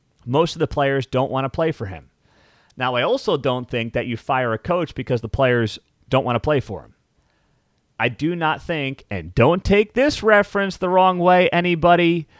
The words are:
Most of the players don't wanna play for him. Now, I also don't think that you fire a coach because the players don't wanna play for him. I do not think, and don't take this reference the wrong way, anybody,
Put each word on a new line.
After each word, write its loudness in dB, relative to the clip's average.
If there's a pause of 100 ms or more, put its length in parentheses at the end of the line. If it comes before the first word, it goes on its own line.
(260)
Most 0
of -6
the 0
players -2
don't -2
wanna -4
play -2
for -10
him. -14 (640)
Now, -2
I 0
also 0
don't -4
think -4
that -4
you -6
fire -2
a -4
coach -4
because -4
the -8
players 0 (300)
don't 0
wanna -2
play 0
for -6
him. -20 (1080)
I 2
do -4
not -2
think, -6
and -8
don't 2
take 2
this 0
reference 2
the -4
wrong 4
way, 4
anybody, 2 (120)